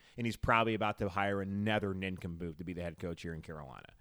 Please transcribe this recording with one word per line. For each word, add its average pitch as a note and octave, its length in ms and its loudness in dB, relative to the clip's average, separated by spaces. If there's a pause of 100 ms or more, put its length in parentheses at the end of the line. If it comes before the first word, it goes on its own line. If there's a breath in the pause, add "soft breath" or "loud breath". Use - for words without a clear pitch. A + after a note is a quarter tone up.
(160 soft breath)
and A#2 100 -2
he's A2 100 -2
probably A2+ 380 6
about G#2 240 0
to G#2 100 0
hire G2+ 320 0
another G2+ 540 2
nincompoop F2 640 -4
to F2 60 -8
be F2+ 80 -6
the F2 100 -6
head E2+ 160 -6
coach E2+ 240 -6
here E2+ 120 -6
in D#2 60 -6
Carolina. C2+ 460 -12 (140)